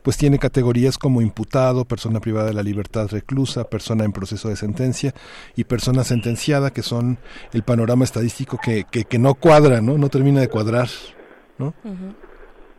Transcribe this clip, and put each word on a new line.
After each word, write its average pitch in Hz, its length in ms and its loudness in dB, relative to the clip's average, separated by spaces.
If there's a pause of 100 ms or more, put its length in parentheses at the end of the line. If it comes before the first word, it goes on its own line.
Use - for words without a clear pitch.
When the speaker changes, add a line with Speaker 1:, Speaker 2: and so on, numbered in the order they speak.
Speaker 1:
pues - 160 0
tiene 143 220 4
categorías 123 580 2
como 127 240 2
imputado, 127 640 0
persona 113 340 -4
privada 110 300 -2
de 107 60 -4
la 101 100 -2
libertad 104 440 -4
reclusa, 123 600 -4
persona 110 340 -2
en 104 60 0
proceso 98 380 -6
de 101 80 -4
sentencia 123 580 -4 (400)
y 120 80 -2
persona 127 400 0
sentenciada, 127 680 -2
que 110 100 -6
son 120 360 -2 (340)
el - 100 -2
panorama 117 400 2
estadístico 117 560 -4
que, 110 240 -2
que, 110 220 -4
que 123 160 -2
no 135 140 4
cuadra, 147 460 6
¿no? 127 160 2
No 143 120 2
termina 139 320 4
de 123 80 2
cuadrar, 110 400 0 (720)
¿no? 135 100 -6 (160)
Speaker 2:
Ujú. 190 300 -12 (640)